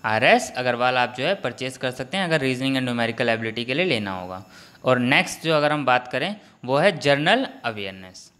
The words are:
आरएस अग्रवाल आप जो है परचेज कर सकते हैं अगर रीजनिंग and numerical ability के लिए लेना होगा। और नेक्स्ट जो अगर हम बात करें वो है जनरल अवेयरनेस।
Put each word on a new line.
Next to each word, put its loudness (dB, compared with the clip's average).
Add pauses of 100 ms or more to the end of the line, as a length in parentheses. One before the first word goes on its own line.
आरएस 4
अग्रवाल 0
आप 0
जो -2
है 0
परचेज -6
कर -4
सकते -8
हैं -2
अगर 0
रीजनिंग 0
and -2
numerical 0
ability -4
के -4
लिए 0
लेना -2
होगा। -10 (400)
और 4
नेक्स्ट 0
जो 2
अगर 2
हम -2
बात 4
करें -4 (300)
वो 0
है 4
जनरल 2 (180)
अवेयरनेस। -10